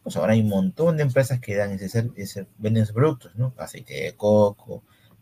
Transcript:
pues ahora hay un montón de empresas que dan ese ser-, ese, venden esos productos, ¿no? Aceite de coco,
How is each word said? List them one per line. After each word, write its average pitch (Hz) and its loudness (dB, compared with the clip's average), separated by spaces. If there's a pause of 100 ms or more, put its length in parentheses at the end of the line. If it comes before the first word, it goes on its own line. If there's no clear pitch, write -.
pues - -10
ahora 90 2
hay 113 4
un 107 2
montón 101 0
de 147 2
empresas 127 0
que 101 -6
dan 101 0
ese 98 -6
ser-, 117 -2
ese, 98 -10 (120)
venden 110 2
esos 104 -2
productos, 139 0
¿no? 127 -2
Aceite - -14
de 73 -6
coco, 104 2 (400)